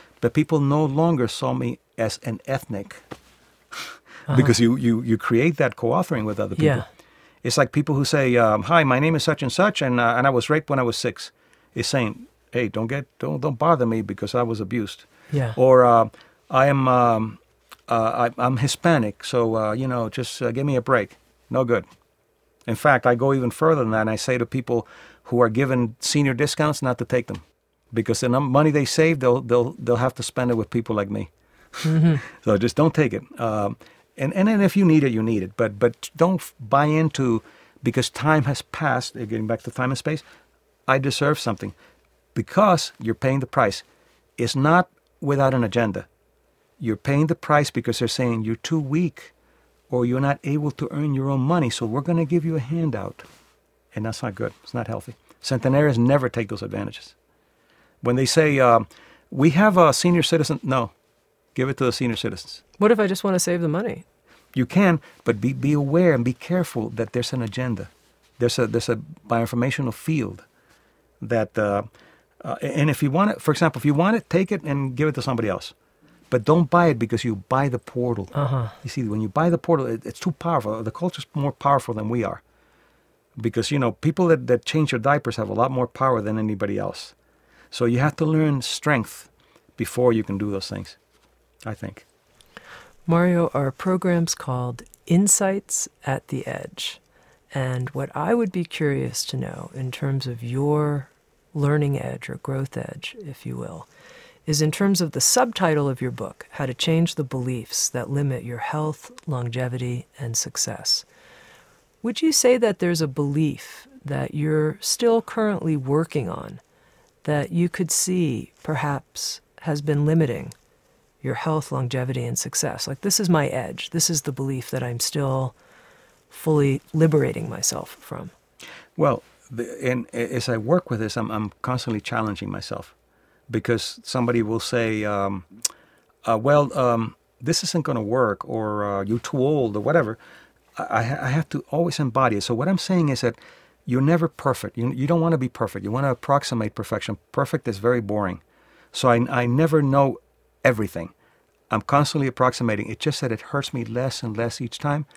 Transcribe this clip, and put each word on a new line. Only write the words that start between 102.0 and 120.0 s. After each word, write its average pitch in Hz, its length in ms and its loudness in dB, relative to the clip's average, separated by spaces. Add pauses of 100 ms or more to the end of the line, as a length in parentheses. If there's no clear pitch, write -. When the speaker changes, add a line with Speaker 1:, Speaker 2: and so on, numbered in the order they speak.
Speaker 2:
edge 127 280 -10
or 127 80 -10
growth 135 380 -8
edge, - 440 -10
if 139 260 -14
you 123 120 -8
will, 110 300 -12 (580)
is 151 160 0
in 156 100 2
terms 196 300 2
of 156 100 -2
the - 100 -4
subtitle 170 640 2
of 127 140 -4
your 127 100 -2
book, - 400 -10
How 143 140 -6
to 127 80 -4
Change 160 420 0
the 151 80 -2
Beliefs 127 640 -4
That 123 200 -6
Limit 139 340 -2
Your 120 140 -10
Health, 151 540 -6 (160)
Longevity, 123 800 -4 (120)
and 117 160 -6
Success. - 720 -6 (960)
Would 233 200 -6
you 320 100 2
say 254 260 4
that 220 220 0
there's 175 220 0
a 156 60 0
belief 143 800 -2 (160)
that 135 320 -6
you're 156 460 0
still 233 400 2
currently 202 560 -2
working 139 520 -2
on - 300 -10 (640)
that 147 280 -2
you 170 180 2
could 175 200 -4
see 170 640 -2 (100)
perhaps - 800 -6 (200)
has 151 200 -4
been 147 240 0